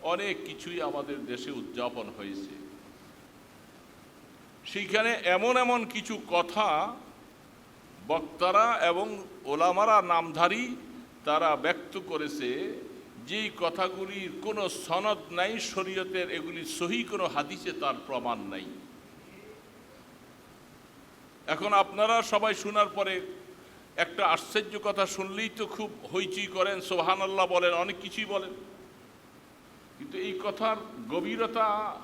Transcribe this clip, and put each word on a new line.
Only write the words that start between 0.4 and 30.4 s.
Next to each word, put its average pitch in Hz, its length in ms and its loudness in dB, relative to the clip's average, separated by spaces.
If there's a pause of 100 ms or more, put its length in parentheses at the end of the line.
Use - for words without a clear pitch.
কিছুই 165 320 -8 (100)
আমাদের 143 300 -6 (120)
দেশে 123 280 -8
উদযাপন 120 460 -6 (120)
হয়েছে। 98 360 -10 (2250)
সেইখানে 208 400 2 (240)
এমন 226 180 4 (100)
এমন 247 180 4 (120)
কিছু 214 220 -6 (180)
কথা 175 340 4 (1400)
বক্তারা 190 580 4 (220)
এবং 185 180 2 (440)
ওলামারা 185 460 6 (160)
নামধারী 170 500 4 (640)
তারা 156 220 6 (160)
ব্যক্ত - 280 0 (180)
করেছে, 147 380 -4 (800)
যেই 214 180 -2 (140)
কথাগুলির 185 680 -2 (140)
কোনো 214 180 -2 (220)
সনদ 202 360 0 (160)
নাই 190 160 0 (200)
শরীয়তের, 185 540 -2 (100)
এগুলি 160 240 -8 (160)
সহি 175 220 0 (120)
কোনো 185 140 0 (100)
হাদিসে 147 360 -4 (100)
তার 139 160 0 (100)
প্রমাণ 120 320 -2 (120)
নাই। 92 140 -8 (3000)
এখন 190 180 -2 (120)
আপনারা 208 320 4 (160)
সবাই 208 220 4 (100)
শোনার 208 340 2
পরে 190 160 0 (880)
একটা 196 200 -2 (120)
আশ্চর্য 208 380 -2 (140)
কথা 196 180 2 (100)
শুনলেই 202 440 -4
তো 220 40 -2 (120)
খুব 214 140 -6 (220)
হইচই 190 440 -2
করেন, 190 220 2 (120)
সুবহানাল্লাহ 190 560 2 (100)
বলেন, 175 180 6 (100)
অনেক 196 200 -4
কিছুই 208 300 -6
বলেন, 190 200 6 (1400)
কিন্তু - 180 -12 (120)
এই 196 60 -4 (120)